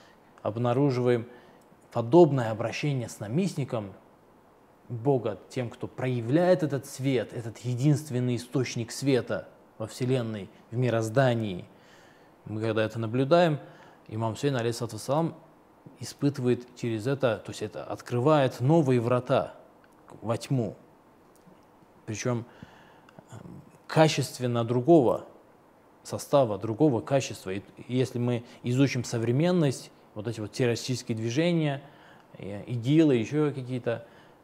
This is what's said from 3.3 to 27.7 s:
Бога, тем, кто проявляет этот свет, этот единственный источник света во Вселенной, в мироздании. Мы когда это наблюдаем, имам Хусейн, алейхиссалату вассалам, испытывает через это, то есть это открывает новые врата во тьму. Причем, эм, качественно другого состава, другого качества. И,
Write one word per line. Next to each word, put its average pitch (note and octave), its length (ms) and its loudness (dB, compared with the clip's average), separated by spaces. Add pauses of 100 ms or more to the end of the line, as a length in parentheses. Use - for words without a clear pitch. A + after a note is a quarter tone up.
Бога, A#2 500 0 (120)
тем, A#2+ 180 -6
кто - 180 -12
проявляет C3 760 2
этот C3+ 240 -4
свет, C3 480 -2
этот A2+ 240 -10
единственный B2 800 0
источник A#2+ 560 -4
света A#2 540 0 (300)
во A2 100 -8
Вселенной, A2+ 600 -4 (220)
в A2+ 80 -8
мироздании. A2+ 880 0 (800)
Мы G#2+ 160 -6
когда A2+ 200 0
это A2 160 -4
наблюдаем, C3+ 640 2 (520)
имам A2 220 -2
Хусейн, C#3 220 -2
алейхиссалату A2+ 400 -4
вассалам, D3+ 380 -2 (680)
испытывает B2 640 -2 (100)
через A2+ 300 -4
это, C3 380 0
то - 60 -14
есть - 120 -10
это G2+ 220 -10
открывает C3 760 0
новые C3+ 400 4
врата A#2+ 540 0 (680)
во A2 160 -4
тьму. A#2 400 -2 (1300)
Причем, A#2 380 -4 (840)
эм, - 320 -18 (240)
качественно B2 800 2
другого B2 600 4 (760)
состава, A2 560 0
другого A2+ 420 0
качества. B2 500 -4
И, F#2+ 120 -6 (240)